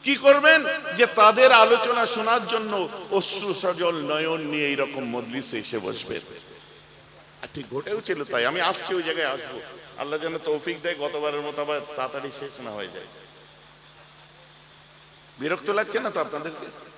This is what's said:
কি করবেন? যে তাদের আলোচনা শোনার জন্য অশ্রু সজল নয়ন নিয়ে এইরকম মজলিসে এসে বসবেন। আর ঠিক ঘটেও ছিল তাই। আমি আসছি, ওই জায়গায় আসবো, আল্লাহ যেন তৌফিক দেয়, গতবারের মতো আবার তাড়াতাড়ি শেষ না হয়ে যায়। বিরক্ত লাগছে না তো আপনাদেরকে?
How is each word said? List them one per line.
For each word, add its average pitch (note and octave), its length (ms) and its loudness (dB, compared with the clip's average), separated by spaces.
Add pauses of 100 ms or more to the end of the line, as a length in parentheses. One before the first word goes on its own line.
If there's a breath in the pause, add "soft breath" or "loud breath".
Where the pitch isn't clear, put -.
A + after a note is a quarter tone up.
কি C4+ 120 2
করবেন? C#4+ 480 8 (340)
যে A#3+ 80 6
তাদের A3+ 460 8
আলোচনা A3+ 540 6
শোনার A3 420 0
জন্য G#3 420 -2 (220)
অশ্রু G3 420 -2
সজল F3 420 0
নয়ন D#3 460 -2
নিয়ে D3 260 -2
এইরকম C#3 360 -2
মজলিসে A#2+ 540 -6
এসে G#2+ 220 -4
বসবেন। F#2 420 -6 (1200)
আর - 120 -12
ঠিক C#3+ 200 -12
ঘটেও G3 280 -6
ছিল D#3+ 220 -4
তাই। A#2+ 220 -2
আমি D#3+ 160 0
আসছি, F#3 340 -2
ওই F3 80 -2
জায়গায় D#3+ 240 -2
আসবো, C3 320 -8 (380)
আল্লাহ D3 220 -6
যেন E3 180 -6
তৌফিক D3+ 440 -6
দেয়, E3+ 180 -4
গতবারের D3 420 -4
মতো D3 200 -8
আবার D3 200 -4 (140)
তাড়াতাড়ি C#3 360 -6
শেষ C#3 280 -10
না A#2+ 120 -10
হয়ে G2+ 160 -8
যায়। F2+ 180 -14 (2250)
বিরক্ত E3+ 300 -4
লাগছে G#3+ 300 -2
না B3 100 -4
তো F3+ 100 -4
আপনাদেরকে? D3+ 680 -10 (120)